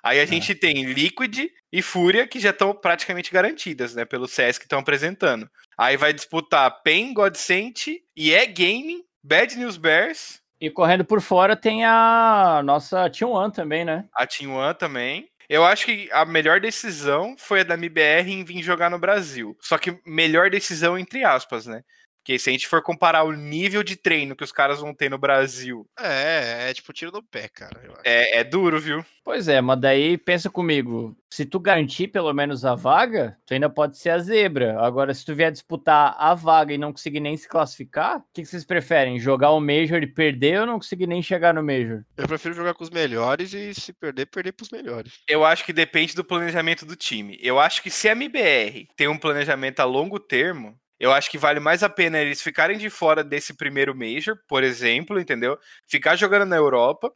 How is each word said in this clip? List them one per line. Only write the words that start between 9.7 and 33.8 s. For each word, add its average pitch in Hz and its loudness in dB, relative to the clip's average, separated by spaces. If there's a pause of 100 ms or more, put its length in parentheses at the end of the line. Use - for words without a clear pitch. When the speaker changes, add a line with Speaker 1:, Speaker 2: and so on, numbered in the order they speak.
Speaker 1:
Bears. 165 0 (200)
Speaker 2:
E 160 -6
correndo 180 2
por 214 2
fora 190 4
tem 220 -2
a 226 4
nossa 147 0
Team 226 -4
one 208 0
também, 160 -4
né? 170 -4
Speaker 1:
A 127 0
Team 135 -10
one 143 -2
também. 143 -6 (200)
Eu 156 6
acho 190 4
que 202 -4
a 147 4
melhor 160 4
decisão 190 -2
foi 202 0
a 185 2
da 170 0
M 170 -6
B 160 -2
R 160 4
em 190 -8
vir 175 -12
jogar 170 0
no 175 -4
Brasil. 160 -2
Só - -2
que 175 -6
melhor 165 2
decisão 175 -2
entre 226 -8
aspas, 127 0
né? 117 -14 (340)
Porque 131 -4
se - -2
a - 0
gente 131 -4
for 160 2
comparar 165 2
o 156 0
nível 160 -4
de 185 -8
treino 147 -2
que - -10
os 135 -12
caras 143 0
vão 147 -10
ter 139 -4
no 135 -4
Brasil 131 0 (120)
Speaker 3:
É, 139 -2
é 131 -6
tipo - -16
tiro 165 -12
no 208 -14
pé, 107 -14
cara, - -20
eu - -20
acho. - -20
Speaker 1:
É, 117 4
é 120 0
duro, 160 2
viu? 151 -4 (220)
Speaker 2:
Pois 196 -4
é, 135 6
mas 127 2
daí 139 4
pensa 180 -2
comigo, 123 -2 (160)
se 147 -6
tu 190 -6
garantir 175 0
pelo 170 -2
menos 143 -2
a 127 2
vaga, 147 0
tu - -4
ainda 143 0
pode 143 -2